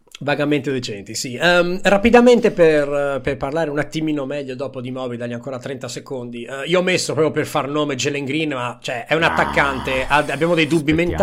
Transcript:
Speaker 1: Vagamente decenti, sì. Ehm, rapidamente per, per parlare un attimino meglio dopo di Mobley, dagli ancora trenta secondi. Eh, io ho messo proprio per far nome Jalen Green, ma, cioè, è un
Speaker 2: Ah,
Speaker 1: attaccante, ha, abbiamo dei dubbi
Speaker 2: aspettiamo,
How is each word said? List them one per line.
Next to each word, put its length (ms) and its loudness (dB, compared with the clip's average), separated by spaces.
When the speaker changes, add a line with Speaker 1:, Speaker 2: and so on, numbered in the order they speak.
Speaker 1:
Vagamente 500 0
decenti, 440 -8
sì. 260 -8
Ehm, 420 2
rapidamente 680 6
per, 720 4
per 140 -2
parlare 320 -4
un 100 -2
attimino 460 -4
meglio 280 -8
dopo 280 -8
di 100 -8
Mobley, 260 -6
dagli 140 -8
ancora 280 -8
trenta 280 -10
secondi. 560 -10
Eh, 220 -10
io 140 2
ho 40 2
messo 300 0
proprio 200 2
per 120 -2
far 240 -2
nome 260 -2
Jalen 300 -4
Green, 240 -2
ma, 320 -6
cioè, 240 -8
è 100 0
un 80 2
Speaker 2:
Ah, 80 4
Speaker 1:
attaccante, 760 0
ha, 120 2
abbiamo 380 0
dei 120 2
dubbi 240 2
Speaker 2:
aspettiamo, 180 2